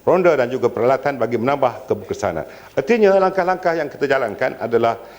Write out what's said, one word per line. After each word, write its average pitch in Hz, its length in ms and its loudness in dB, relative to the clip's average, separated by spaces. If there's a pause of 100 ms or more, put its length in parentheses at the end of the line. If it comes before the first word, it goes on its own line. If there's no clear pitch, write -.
ronda 175 320 4
dan 123 160 0
juga 120 200 0
peralatan 131 480 0
bagi 117 200 -2
menambah 127 520 -2
keberkesanan. 87 560 -4 (280)
Artinya, 196 480 4
langkah-langkah 180 520 0
yang 147 160 -4
kita - 160 -4
jalankan 131 520 -2
adalah 117 400 0 (200)